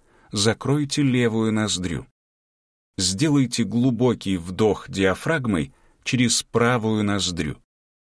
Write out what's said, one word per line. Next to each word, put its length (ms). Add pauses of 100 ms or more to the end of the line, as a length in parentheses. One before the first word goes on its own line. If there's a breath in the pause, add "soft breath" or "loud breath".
(320 soft breath)
закройте 720
левую 500
ноздрю. 520 (920)
Сделайте 680
глубокий 720
вдох 540
диафрагмой 840 (300 soft breath)
через 400
правую 600
ноздрю. 580 (400)